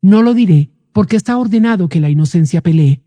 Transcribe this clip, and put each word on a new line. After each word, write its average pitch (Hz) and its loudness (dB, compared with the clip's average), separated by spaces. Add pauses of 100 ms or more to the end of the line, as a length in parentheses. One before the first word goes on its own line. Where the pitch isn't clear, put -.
No 208 4
lo 240 2
diré, 180 0 (220)
porque 208 -2
está 240 -2
ordenado 220 -2
que 160 -2
la 147 -2
inocencia 156 0
pelee. 151 0